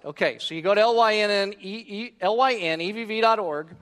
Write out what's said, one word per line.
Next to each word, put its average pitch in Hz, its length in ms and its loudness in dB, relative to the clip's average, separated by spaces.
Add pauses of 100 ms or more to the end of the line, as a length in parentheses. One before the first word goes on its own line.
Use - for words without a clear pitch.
Okay, 147 360 -2
so - 160 -8
you 160 80 -8
go 190 100 2
to 208 80 6
L 233 140 4
Y 220 220 4
N 208 120 2
N 202 320 0
E 202 260 -12
E, 208 340 -10
L 202 160 0
Y 262 160 4
N 165 280 -2
E 180 100 -4
V 226 120 -8
V 220 180 -4
dot 226 160 4
org, 160 300 -6 (140)